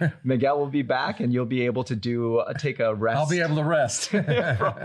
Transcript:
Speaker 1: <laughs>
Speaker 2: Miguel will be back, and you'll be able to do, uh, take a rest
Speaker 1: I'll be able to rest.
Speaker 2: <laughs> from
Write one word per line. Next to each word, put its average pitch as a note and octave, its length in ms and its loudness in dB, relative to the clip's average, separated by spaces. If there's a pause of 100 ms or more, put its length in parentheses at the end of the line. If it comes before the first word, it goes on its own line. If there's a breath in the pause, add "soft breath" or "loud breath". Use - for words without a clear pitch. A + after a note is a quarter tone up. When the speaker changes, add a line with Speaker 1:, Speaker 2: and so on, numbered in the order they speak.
Speaker 1:
<laughs> - 200 -2
Speaker 2:
Miguel C3 340 2
will C#3+ 100 0
be C#3+ 140 0
back, C3 380 -2
and B2 120 0
you'll B2 120 0
be B2 220 0
able B2 180 0
to B2 120 -4
do, A#2 420 0
uh, - 160 0
take D3 260 -4
a A2+ 140 2
rest A2+ 240 0
Speaker 1:
I'll D3 100 0
be F3 120 0
able D3+ 160 0
to D3+ 80 0
rest. D#3 440 0
Speaker 2:
<laughs> - 20 -18
from E3+ 640 0 (100)